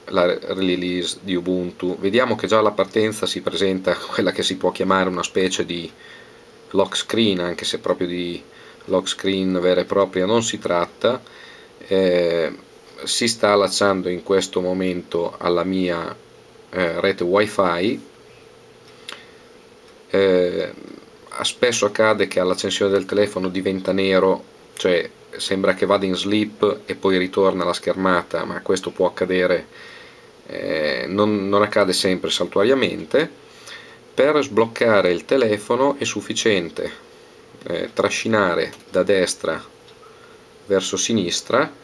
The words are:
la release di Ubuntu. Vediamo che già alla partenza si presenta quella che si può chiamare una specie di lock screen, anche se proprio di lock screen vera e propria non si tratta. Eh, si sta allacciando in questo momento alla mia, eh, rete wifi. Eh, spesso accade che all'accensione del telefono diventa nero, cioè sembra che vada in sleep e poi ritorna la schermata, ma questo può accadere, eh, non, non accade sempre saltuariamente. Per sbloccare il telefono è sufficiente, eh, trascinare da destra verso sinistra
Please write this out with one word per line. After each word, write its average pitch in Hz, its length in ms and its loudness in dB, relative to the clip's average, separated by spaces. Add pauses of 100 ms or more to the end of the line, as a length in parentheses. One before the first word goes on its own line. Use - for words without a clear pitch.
la 90 200 2
release 90 960 -2
di 95 140 -2
Ubuntu. 90 640 -2
Vediamo 110 340 2
che 95 140 -4
già 110 100 4
alla 107 140 4
partenza 107 540 0
si 90 140 -4
presenta 95 540 0
quella - 380 -2
che 92 100 -4
si 90 140 -2
può 90 160 0
chiamare 95 360 2
una 90 140 -4
specie 92 420 0
di 85 240 -8 (800)
lock 95 260 0
screen, 107 420 0
anche 87 260 -6
se - 140 -4
proprio 90 300 -2
di 87 340 -6 (440)
lock 92 220 0
screen 95 520 -2
vera 90 220 2
e - 20 -2
propria 95 420 0
non 113 160 2
si 107 160 -4
tratta. 95 640 -2 (640)
Eh, 87 680 2 (520)
si - 240 -2
sta 107 240 2
allacciando 95 560 2
in 90 160 -6
questo 95 360 0
momento 90 800 -2
alla 87 240 0
mia, 90 540 -2 (540)
eh, 87 300 -2
rete 95 220 0
wifi. 95 800 0 (2000)
Eh, 90 640 2 (680)
spesso 117 440 0
accade 104 400 2
che 95 140 -2
all'accensione 92 500 0
del 98 140 2
telefono 95 440 0
diventa 92 440 -2
nero, 95 500 2 (340)
cioè 90 320 0 (280)
sembra 95 380 0
che 95 120 -2
vada 98 200 2
in 92 80 0
sleep 104 720 0
e 92 80 -6
poi 92 240 2
ritorna 92 460 0
la 87 80 0
schermata, 87 720 -2
ma 85 160 -8
questo 92 300 -2
può 90 160 0
accadere, 90 600 0 (800)
eh, 73 600 -4
non, 101 400 0
non 101 140 4
accade 101 300 2
sempre 90 380 0
saltuariamente. 101 1160 0 (680)
Per 147 280 4
sbloccare 104 720 2
il 87 120 -4
telefono 123 720 2
è 135 60 -4
sufficiente, 101 880 -2 (720)
eh, 87 280 -4
trascinare 98 800 0 (180)
da 92 120 2
destra 90 600 0 (1040)
verso 95 300 0
sinistra 113 760 0 (120)